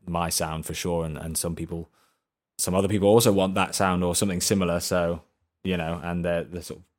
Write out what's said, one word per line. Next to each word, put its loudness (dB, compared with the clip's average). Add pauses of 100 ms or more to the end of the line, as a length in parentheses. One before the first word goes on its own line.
my -2
sound -4
for -8
sure, -2
and, -6
and -8
some -4
people, -8 (680)
some -2
other 2
people 4
also 8
want 2
that 0
sound 2
or 2
something 0
similar, 2
so, 0 (420)
you -2
know, -4
and -4
they're, 0
they're -10
sort -14
of -20 (140)